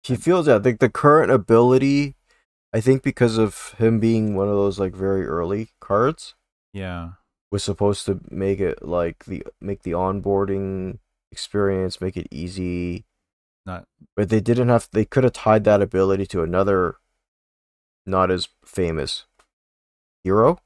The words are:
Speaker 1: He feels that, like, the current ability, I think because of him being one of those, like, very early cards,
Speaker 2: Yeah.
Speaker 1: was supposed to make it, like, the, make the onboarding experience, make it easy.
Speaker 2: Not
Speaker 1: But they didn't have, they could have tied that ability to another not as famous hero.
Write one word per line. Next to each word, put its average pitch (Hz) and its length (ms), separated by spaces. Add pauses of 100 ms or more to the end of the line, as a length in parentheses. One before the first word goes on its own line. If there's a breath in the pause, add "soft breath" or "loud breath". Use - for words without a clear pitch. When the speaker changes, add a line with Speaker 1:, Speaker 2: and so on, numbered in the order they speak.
Speaker 1:
He 123 120
feels 170 300
that, 110 180
like, 120 140
the 127 100
current 147 420
ability, 131 840 (560)
I 113 80
think 131 220
because 120 340
of 110 420
him 113 220
being 110 340
one 98 140
of 104 60
those, 101 240
like, 95 160
very 95 320
early 87 440 (100)
cards, 120 540 (380)
Speaker 2:
Yeah. 90 420 (360)
Speaker 1:
was 101 120
supposed 101 440
to 98 140 (100)
make 98 300
it, 90 220
like, 85 440
the, - 180 (160)
make 98 220
the 87 100
onboarding 95 1040 (320)
experience, 95 680
make 92 160
it 90 140
easy. 90 720 (600)
Speaker 2:
Not - 220 (300)
Speaker 1:
But 104 140
they 110 100
didn't 120 300
have, - 200
they 107 140
could - 180
have 123 120
tied 110 300
that 104 180
ability 95 460
to 87 140
another 92 540 (1080)
not 92 280
as 90 160 (160)
famous 82 640 (960)
hero. 110 420